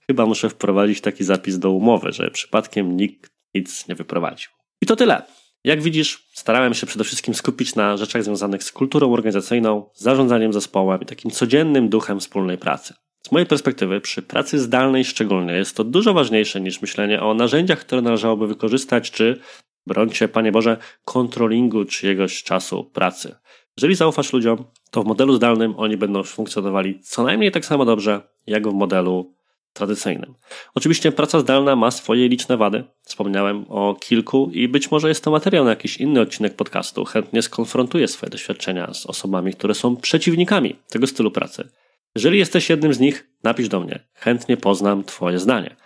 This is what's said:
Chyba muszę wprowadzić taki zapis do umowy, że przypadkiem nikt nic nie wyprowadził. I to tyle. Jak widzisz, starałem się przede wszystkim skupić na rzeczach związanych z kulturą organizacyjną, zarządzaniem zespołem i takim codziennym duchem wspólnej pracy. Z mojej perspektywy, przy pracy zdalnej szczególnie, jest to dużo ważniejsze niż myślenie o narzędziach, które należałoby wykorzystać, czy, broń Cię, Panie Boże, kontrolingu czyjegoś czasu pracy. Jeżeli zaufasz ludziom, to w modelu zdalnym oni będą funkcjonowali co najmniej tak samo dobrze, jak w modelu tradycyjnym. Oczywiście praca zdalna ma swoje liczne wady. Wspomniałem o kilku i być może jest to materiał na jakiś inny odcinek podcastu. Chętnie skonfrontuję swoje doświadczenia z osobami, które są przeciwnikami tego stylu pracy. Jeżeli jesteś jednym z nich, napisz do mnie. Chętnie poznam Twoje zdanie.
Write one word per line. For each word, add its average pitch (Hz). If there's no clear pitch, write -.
Chyba 123
muszę 110
wprowadzić 101
taki 98
zapis 92
do 92
umowy, 98
że -
przypadkiem 98
nikt -
nic -
nie 85
wyprowadził. -
I -
to 226
tyle. 220
Jak 151
widzisz, 156
starałem 123
się 117
przede 208
wszystkim -
skupić -
na 104
rzeczach 107
związanych 98
z -
kulturą 135
organizacyjną, 110
zarządzaniem 120
zespołem 95
i 92
takim -
codziennym 131
duchem 104
wspólnej 92
pracy. -
Z -
mojej 165
perspektywy, 131
przy -
pracy -
zdalnej 131
szczególnie, 92
jest 92
to 110
dużo 190
ważniejsze 110
niż 92
myślenie 104
o 107
narzędziach, 147
które 127
należałoby 110
wykorzystać, 113
czy, 120
broń 113
Cię, 113
Panie 110
Boże, 113
kontrolingu 117
czyjegoś 95
czasu 95
pracy. -
Jeżeli 165
zaufasz 160
ludziom, 117
to 120
w 98
modelu 131
zdalnym 113
oni 107
będą 101
funkcjonowali 98
co -
najmniej 196
tak 160
samo 139
dobrze, 107
jak 107
w 104
modelu 92
tradycyjnym. -
Oczywiście 160
praca 151
zdalna 135
ma 117
swoje 120
liczne 123
wady. 110
Wspomniałem 101
o 101
kilku 127
i 123
być 139
może 156
jest 156
to 156
materiał 156
na 120
jakiś -
inny 135
odcinek 107
podcastu. -
Chętnie 110
skonfrontuję 127
swoje -
doświadczenia 90
z -
osobami, 95
które 101
są 123
przeciwnikami 165
tego 117
stylu 110
pracy. -
Jeżeli 156
jesteś 175
jednym 151
z 120
nich, 135
napisz 117
do 95
mnie. -
Chętnie 120
poznam 101
Twoje 90
zdanie. 104